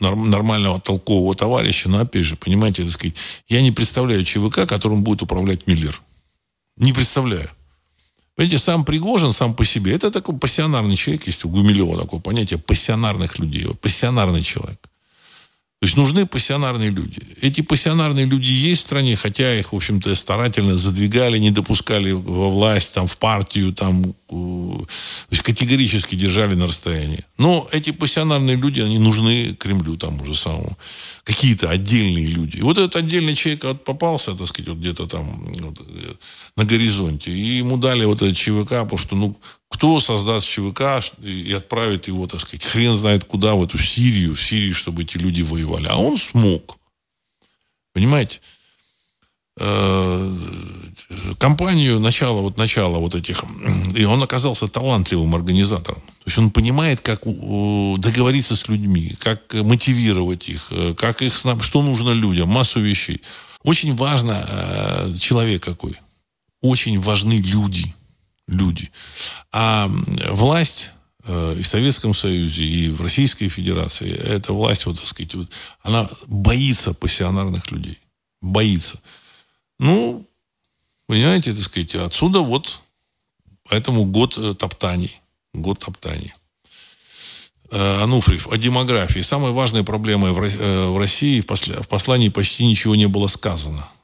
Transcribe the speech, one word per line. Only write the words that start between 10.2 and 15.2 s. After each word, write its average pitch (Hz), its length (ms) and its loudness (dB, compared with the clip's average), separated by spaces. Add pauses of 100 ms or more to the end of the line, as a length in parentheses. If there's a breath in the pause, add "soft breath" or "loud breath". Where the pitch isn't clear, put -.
пассионарный 127 580 0
человек, 85 300 -2
есть - 180 -4
у 82 60 -4
Гумилева 95 500 4
такое 82 200 -6
понятие 98 380 -2
пассионарных 101 800 0
людей, 80 280 -4
вот - 140 -8
пассионарный 104 600 2
человек. - 460 -6 (920 loud breath)